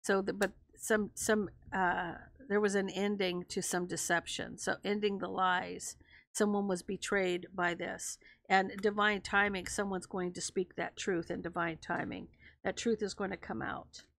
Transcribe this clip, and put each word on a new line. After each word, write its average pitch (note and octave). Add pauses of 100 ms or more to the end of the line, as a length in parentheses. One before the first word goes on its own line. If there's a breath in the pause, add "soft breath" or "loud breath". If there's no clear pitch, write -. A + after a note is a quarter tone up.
So, G3
the, G3
but G3+ (240)
some, G#3+
some, G#3+ (240)
uh, F3+ (340)
there G3+
was G3+
an G3
ending F#3+
to F#3
some F3+
deception. E3+
So -
ending G3+
the F#3
lies. F#3 (360 loud breath)
Someone G3+
was F3
betrayed F#3
by F3
this. - (320 loud breath)
And F#3+ (100)
divine G#3
timing, G3+
someone's F#3+
going F3+
to F3+
speak -
that -
truth E3+
in F3
divine E3+
timing. - (340 loud breath)
That F#3
truth A3
is F#3+
going G3
to F#3+
come -
out. - (160)